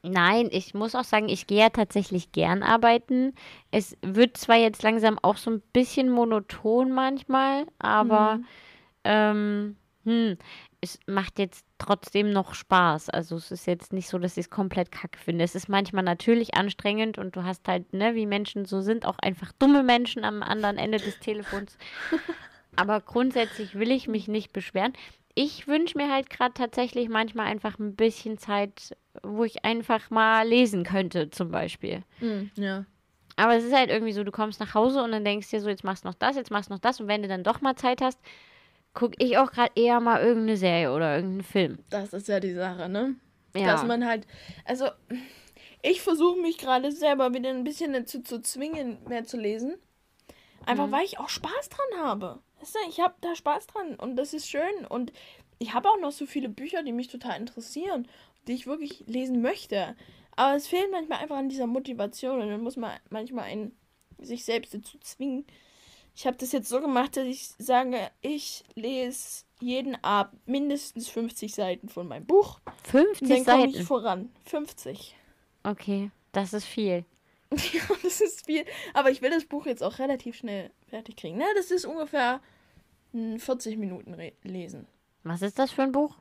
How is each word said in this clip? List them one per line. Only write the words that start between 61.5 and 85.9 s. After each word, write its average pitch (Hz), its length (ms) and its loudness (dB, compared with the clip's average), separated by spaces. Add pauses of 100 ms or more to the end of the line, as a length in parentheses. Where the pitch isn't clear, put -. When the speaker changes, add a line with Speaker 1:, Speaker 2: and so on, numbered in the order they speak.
Speaker 2:
Motivation 254 720 -4
und 214 80 -4
dann 208 140 -6
muss 254 140 -8
man 233 140 -6 (180)
manchmal 226 360 -8
einen 214 320 -10 (420)
sich 240 260 -12
selbst 233 280 -4
dazu 214 260 -14
zwingen. 269 460 -6 (720)
Ich - 100 -16
hab 254 140 -2
das 262 140 -6
jetzt 247 160 -2
so 247 120 0
gemacht, 269 360 0
dass 269 80 -2
ich 262 240 -8 (100)
sage, 247 400 0 (220)
ich 294 420 -8 (100)
lese 254 720 -6 (160)
jeden 247 440 -4
Abend 196 440 -2
mindestens 277 640 -4
fünfzig 226 440 -8
Seiten 185 360 -6
von 175 180 -10
meinem 139 180 -12
Buch. 403 360 4 (220)
Speaker 1:
Fünfzig 349 380 4
Speaker 2:
Und 262 80 -2 (180)
dann 247 120 8
komm 262 120 4
Speaker 1:
Seiten? 269 100 -6
Speaker 2:
ich - 60 -4
voran. 214 420 -2 (160)
Fünfzig. - 720 -10 (480)
Speaker 1:
Okay, 202 460 -4 (220)
das 196 220 -2
ist 208 120 -6
viel. 180 400 -2 (460)
Speaker 2:
<laughs> 285 40 -2 (160)
Ja, 330 100 -2 (220)
das 359 180 -2
ist 381 260 -2
viel. 302 180 0 (280)
Aber 269 180 6
ich 269 100 -4
will 254 80 2
das 330 160 0
Buch 294 200 -8
jetzt 262 180 -4
auch 208 160 -4
relativ 262 360 -4
schnell 196 360 -10 (160)
fertig 226 280 -16
kriegen. 165 220 -10
Na, 285 80 0 (100)
das 370 160 0
ist 359 140 -2
ungefähr 285 560 -2 (720)
ein 226 260 -6
vierzig 240 380 -6
Minuten 185 360 -8
re-, 165 200 -14 (100)
lesen. 180 440 -12 (360)
Speaker 1:
Was 170 180 -8
ist 202 160 -4
das 262 140 0
für 262 120 -2
ein 269 100 0